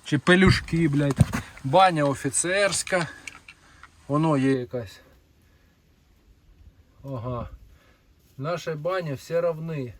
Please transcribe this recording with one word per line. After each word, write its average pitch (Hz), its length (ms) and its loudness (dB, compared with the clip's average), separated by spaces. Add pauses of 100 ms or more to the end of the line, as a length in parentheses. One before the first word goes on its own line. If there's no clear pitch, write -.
Чи - 140 -2
пелюшки, 180 680 4
блядь. 143 320 0 (440)
Баня 165 400 6
офіцерська. 170 1040 -2 (1000)
Воно 151 300 2
є 135 140 2
якась. 123 480 -6 (2000)
Ага. 123 440 -10 (880)
Наші 160 340 -8
бані 160 420 -4
всі 160 260 -4
равні. 160 600 -4